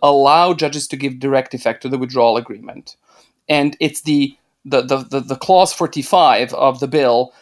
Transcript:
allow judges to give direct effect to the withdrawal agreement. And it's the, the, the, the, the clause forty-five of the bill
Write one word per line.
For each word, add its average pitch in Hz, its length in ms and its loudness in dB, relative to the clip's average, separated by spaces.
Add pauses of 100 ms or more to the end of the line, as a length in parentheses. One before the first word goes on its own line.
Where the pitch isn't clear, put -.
allow 147 520 4
judges 151 340 -4
to - 80 -8
give 135 240 -8
direct 135 340 -2
effect 120 280 -4
to 131 80 -10
the 135 100 -4
withdrawal 123 380 0
agreement. - 580 -12 (520)
And 147 320 0
it's - 220 -4
the, 143 340 -2 (280)
the, 135 180 0
the, 131 160 -2
the, 135 220 -6
the 131 160 -6
clause 185 380 2
forty-five 139 800 0
of 127 260 0
the 139 80 -4
bill 127 540 0